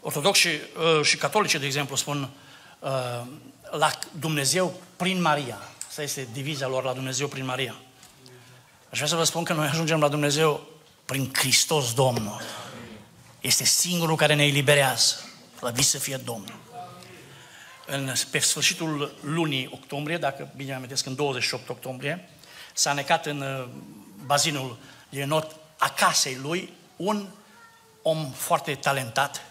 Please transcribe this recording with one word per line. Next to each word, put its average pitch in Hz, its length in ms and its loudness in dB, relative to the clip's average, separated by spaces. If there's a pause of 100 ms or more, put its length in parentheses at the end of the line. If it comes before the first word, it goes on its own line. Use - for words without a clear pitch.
Ortodoxi, 180 460 4
uh, 160 560 2
și - 140 4
catolici, 175 380 2
de 139 100 -2
exemplu, 139 300 -2
spun, 143 340 -2 (500)
uh, 127 420 -4 (500)
„La 151 180 4 (300)
Dumnezeu 156 640 0 (140)
prin 185 260 0
Maria.” 147 360 2 (300)
Asta - 140 -10
este 139 320 -6
diviza 139 340 -4
lor, 131 160 0
„La 131 100 -2
Dumnezeu 131 340 -4
prin 135 180 -6
Maria.” 127 300 -2 (1120)
Aș - 80 -6
vrea 139 100 0
să 165 80 2
vă 165 80 2
spun 165 200 0
că 175 100 -2
noi 151 140 2
ajungem 160 320 2
la 147 80 6
Dumnezeu 147 600 2 (380)
prin 135 280 -2
Hristos 131 600 2
Domnul. 120 480 2 (1000)
Este 120 220 2
singurul 170 520 2
care 151 180 4
ne 147 120 4
eliberează. 139 680 4 (420)
Slăvit 123 280 0
să - 120 2
fie 135 200 -4
Domnul. 117 420 -10 (1300)
În, 135 280 -4 (180)
pe 151 80 0
sfârșitul 147 840 0
lunii 147 520 -2
octombrie, 147 440 -6
dacă 143 380 -4
bine 135 180 -8
amintesc, 131 320 -6
în 131 100 -6
douăzeci 135 280 0
și - 100 -2
opt 120 160 -10
octombrie, 131 600 -8 (480)
s-a 143 160 2
necat 143 320 2
în, 147 160 -4
uh, 135 260 -6 (580)
bazinul 143 520 2 (320)
de 139 140 -6
not 156 320 0 (220)
a - 120 2
casei 151 460 2
lui 156 380 -4 (220)
un 202 320 0 (720)
om 156 300 0
foarte 151 440 0
talentat. 135 760 0